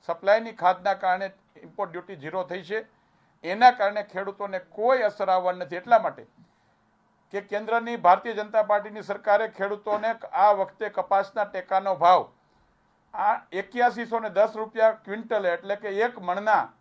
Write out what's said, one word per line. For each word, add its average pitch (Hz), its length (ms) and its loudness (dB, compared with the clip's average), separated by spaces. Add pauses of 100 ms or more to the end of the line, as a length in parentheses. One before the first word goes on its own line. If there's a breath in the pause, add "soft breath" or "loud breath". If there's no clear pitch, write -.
સપ્લાયની 214 520 2
ખાધના 185 360 2
કારણે 190 320 -2 (340)
ઇમ્પોર્ટ 170 280 -8
ડ્યુટી 175 340 -12
ઝીરો 180 200 -6
થઈ 180 180 -10
છે. 214 200 -8 (640)
એના 220 280 6
કારણે 208 320 -2
ખેડૂતોને 196 560 -8 (160)
કોઈ 240 260 2
અસર 202 280 -2
આવવાની 180 340 0
નથી. 165 180 -10
એટલા 233 160 4
માટે 160 240 -2 (1120)
કે 196 120 -4
કેન્દ્રની 226 500 -2
ભારતીય 208 420 4
જનતા 214 260 0
પાર્ટીની 208 460 -2
સરકારે 208 400 0
ખેડૂતોને 208 640 -4 (300)
આ 214 80 6
વખતે 202 460 -4
કપાસના 196 500 -2
ટેકાનો 190 480 -2
ભાવ 165 260 6 (920)
આ 208 200 0 (280)
એક્યાસીસો 233 580 -2
ને 214 100 -8
દસ 214 240 2
રૂપિયા 220 480 0
ક્વિન્ટલે, 208 540 -4
એટલે 196 200 -6
કે 202 200 -8 (100)
એક 240 140 -6
મણના 190 420 -2 (180)